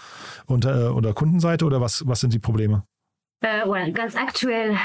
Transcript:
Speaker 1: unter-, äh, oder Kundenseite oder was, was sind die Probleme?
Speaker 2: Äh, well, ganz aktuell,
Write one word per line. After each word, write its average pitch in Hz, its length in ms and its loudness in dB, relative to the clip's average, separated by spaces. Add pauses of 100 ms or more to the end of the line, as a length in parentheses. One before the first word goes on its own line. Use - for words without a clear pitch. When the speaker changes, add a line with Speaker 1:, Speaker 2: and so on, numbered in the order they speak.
(460)
Speaker 1:
unter-, 123 400 2
äh, 117 60 2
oder 110 220 2
Kundenseite 165 520 2
oder 135 160 2
was, 120 260 -2
was 120 140 0
sind 120 120 2
die 113 60 2
Probleme? 107 440 2 (580)
Speaker 2:
Äh, 220 280 -2
well, 180 240 -2
ganz 226 240 -4
aktuell, 226 680 -2